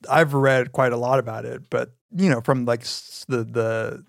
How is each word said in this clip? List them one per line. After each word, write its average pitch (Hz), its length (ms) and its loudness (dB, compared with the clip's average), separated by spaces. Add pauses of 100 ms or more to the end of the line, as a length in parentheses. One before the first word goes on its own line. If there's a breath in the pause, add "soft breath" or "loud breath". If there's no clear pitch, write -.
I've 147 240 4
read 131 400 2
quite 131 180 2
a 120 60 -2
lot 123 220 2
about 117 260 -6
it, 127 240 -12
but, 123 240 -4 (200)
you 185 160 2
know, 120 120 4
from, 127 240 0
like, 120 160 0
s-, - 480 -14
the, 120 160 -2
the, 113 640 -4